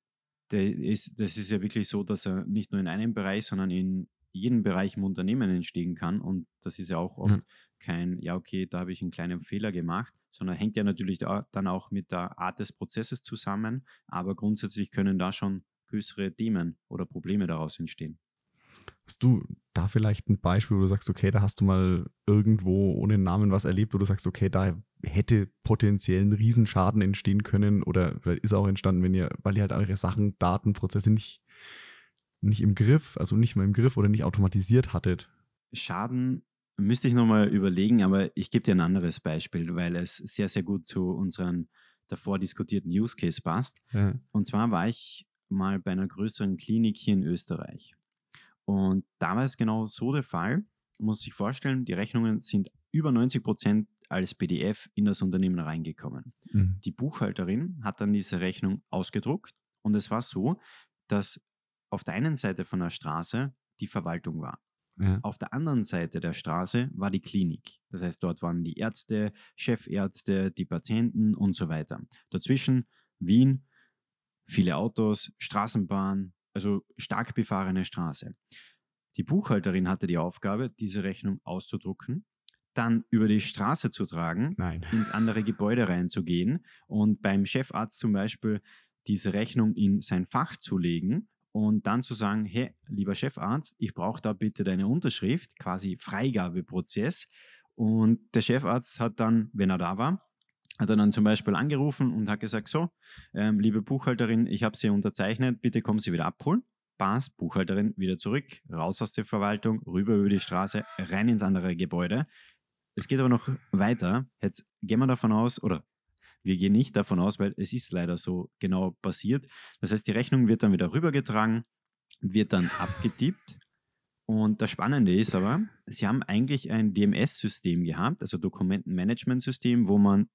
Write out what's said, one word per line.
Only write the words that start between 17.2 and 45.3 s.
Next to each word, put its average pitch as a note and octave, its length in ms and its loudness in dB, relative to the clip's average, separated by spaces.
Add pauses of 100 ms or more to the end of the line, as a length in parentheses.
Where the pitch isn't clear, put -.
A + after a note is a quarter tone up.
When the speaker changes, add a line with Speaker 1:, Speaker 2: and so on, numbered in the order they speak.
Speaker 1:
daraus D#2+ 320 -4
entstehen. D#2+ 400 -10 (880)
Speaker 2:
Hast - 160 -8
du B2 220 4 (300)
da - 140 2
vielleicht G#2+ 420 0
ein G2+ 100 4
Beispiel, G2 380 2
wo - 20 4
du F#2+ 60 6
sagst, G2 240 0
okay, G2 200 2
da G2 120 4
hast - 180 0
du G2+ 60 6
mal F#2 400 4 (200)
irgendwo G2 680 6
ohne G#2 240 4
Namen F#2+ 320 4
was G2 160 4
erlebt, G2+ 260 2
wo G2 60 2
du F#2+ 80 4
sagst, G2 200 0
okay, F#2+ 220 0
da F#2+ 320 2 (220)
hätte G2+ 460 2 (160)
potenziell G2+ 580 4
ein G2+ 100 6
Riesenschaden G#2+ 720 4
entstehen G2 400 2
können G#2 400 4
oder F2+ 380 2
vielleicht F2 240 0
ist G2+ 100 2
auch G2 120 4
entstanden, F#2+ 360 2
wenn F#2 100 4
ihr, F#2 160 2 (140)
weil G2+ 140 2
ihr G#2 60 4
halt G2 100 0
eure G2 240 0
Sachen, G#2 420 0
Daten, F#2+ 340 2
Prozesse G2+ 380 2
nicht, - 320 0 (960)
nicht G#2+ 220 2
im G2+ 120 6
Griff, B2 440 4
also - 180 0
nicht A2+ 200 4
mal F#2+ 80 4
im G2+ 100 4
Griff B2 240 4
oder G2+ 100 6
nicht G#2+ 160 2
automatisiert F#2+ 720 4
hattet? F2 340 -2 (460)
Speaker 1:
Schaden B2 680 -4 (360)
müsste A#2 300 2
ich A#2+ 60 4
nochmal A2 340 6
überlegen, G2 540 4
aber F#2+ 340 4
ich F#2+ 140 -4
gebe A#2 120 2
dir G2+ 120 2
ein F2+ 60 4
anderes F2 400 0
Beispiel, E2 540 -4
weil F2 220 -2
es F2 200 -6
sehr, - 320 -6
sehr F#2+ 140 -4
gut F#2+ 240 -4
zu F#2 240 -2
unseren F2 580 -4 (400)
davor G2 300 -4
diskutierten F#2+ 520 -4
Use G#2+ 260 0
Case E2+ 260 -4
passt. E2+ 400 -4 (100)
Speaker 2:
Ja. G2+ 220 2 (160)
Speaker 1:
Und G2+ 160 -2
zwar A2+ 240 0
war F#2+ 180 0
ich - 380 -10 (220)